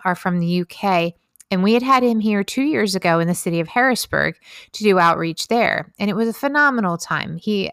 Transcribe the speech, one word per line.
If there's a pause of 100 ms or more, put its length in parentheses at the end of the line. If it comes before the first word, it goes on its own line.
are
from
the
U
K, (360)
and
we
had
had
him
here
two
years
ago
in
the
city
of
Harrisburg (360)
to
do
outreach
there.
And
it
was
a
phenomenal
time.
He